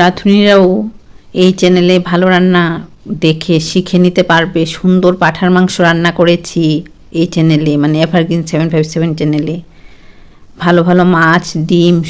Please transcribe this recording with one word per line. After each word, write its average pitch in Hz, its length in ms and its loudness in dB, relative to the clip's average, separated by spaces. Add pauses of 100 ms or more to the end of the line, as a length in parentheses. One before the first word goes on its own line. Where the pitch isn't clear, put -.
রাঁধুনিরাও 202 640 2 (760)
এই 185 80 4 (100)
চ্যানেলে 180 340 2 (160)
ভালো 175 240 0
রান্না 180 300 2 (600)
দেখে 160 300 0 (140)
শিখে 180 360 -2
নিতে 180 260 0
পারবে। 165 300 0 (160)
সুন্দর 185 360 0 (100)
পাঁঠার 165 340 0
মাংস 185 180 0 (120)
রান্না 165 240 0 (100)
করেছি 170 440 0 (560)
এই 160 140 0
চ্যানেলে, 156 380 0 (100)
মানে 156 220 0
এভারগ্রিন 165 460 -2
সেভেন 160 220 -2
ফাইভ 156 120 0 (100)
সেভেন 165 240 -2
চ্যানেলে। 151 380 -4 (1080)
ভালো 175 240 4
ভালো 180 160 4 (120)
মাছ, 165 280 2 (240)
ডিম, 175 280 2 (140)